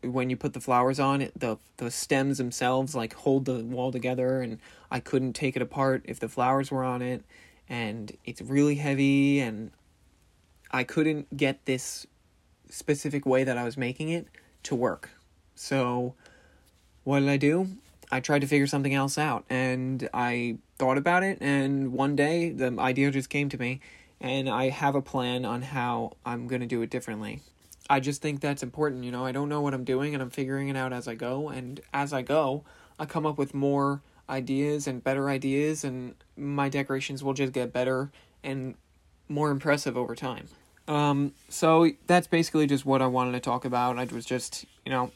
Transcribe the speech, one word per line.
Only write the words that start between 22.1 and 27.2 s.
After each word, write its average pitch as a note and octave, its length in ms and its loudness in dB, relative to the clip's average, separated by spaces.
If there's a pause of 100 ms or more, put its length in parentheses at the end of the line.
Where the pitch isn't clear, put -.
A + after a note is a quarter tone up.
day D#3+ 360 2
the B2+ 280 0
idea C3 320 4
just C3+ 180 -2
came C#3+ 200 0
to C3 80 -8
me, B2 240 -4 (400)
and C3+ 260 -2
I B2+ 220 2
have C#3 260 0
a C#3 60 2
plan B2+ 420 -2
on A#2+ 180 -2
how B2 520 -2 (120)
I'm A#2+ 220 -6
gonna B2 200 -2
do A#2 160 0
it A2+ 60 -4
differently. G#2+ 520 -6 (480)